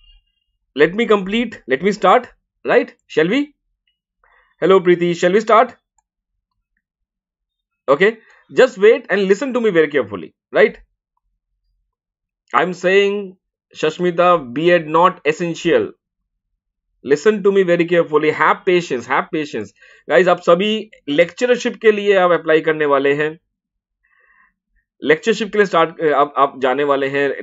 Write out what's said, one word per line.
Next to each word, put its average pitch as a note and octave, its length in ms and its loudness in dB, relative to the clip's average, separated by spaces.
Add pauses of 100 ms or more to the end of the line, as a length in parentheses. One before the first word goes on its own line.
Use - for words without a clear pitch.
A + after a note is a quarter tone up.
(800)
Let E3 160 2
me A3+ 120 -2
complete। G#3+ 480 -2 (160)
Let C3+ 120 -2
me G3+ 100 0
start। G3+ 320 2 (440)
Right? G3 180 0
Shall - 440 -4
we? C#4+ 140 -2 (1160)
Hello, F#3 180 4
Preeti। F3 340 0
Shall F3 200 0
we A3 120 0
start? A3+ 240 4 (2250)
Okay। F3 240 2 (440)
Just A3 220 2
wait A#3 320 4
and F#3+ 180 0
listen A#3+ 240 0
to A#3+ 80 -2
me A3 100 0
very D#3 200 2
carefully। G#2 440 -6 (220)
Right? G#3 180 2 (1800)
I'm F3 160 -2
saying, G3 640 -2 (400)
Shashmita, E3+ 760 0
B C3 60 -8
एड E3 320 0
not F3 220 2 (200)
essential। D#3+ 540 -2 (1200)
Listen F#3 360 0
to G3+ 100 2
me G3 120 2
very E3+ 240 0
carefully। D#3 420 0
Have E3 260 0 (120)
patience, E3+ 340 -2
have C#3+ 220 -4 (100)
patience। C#3+ 340 -8 (420)
Guys, F3 180 4
आप F3 120 0
सभी G3+ 500 0 (180)
लेक्चरशिप G3 680 -2
के G#3+ 160 2
लिए G3+ 240 0
आप F3+ 140 2
अप्लाई D#3+ 300 2
करने D#3 260 -2
वाले C#3 280 2
हैं। D3+ 240 -4 (1700)
लेक्चरशिप G3+ 480 -4
के G#3+ 60 -2
लिए G3+ 80 0
स्टार्ट, E3 360 -2
आप, C#3+ 340 -2
आप C3+ 240 -2
जाने C3 240 -2
वाले C#3 240 -2
हैं, C#3 340 -4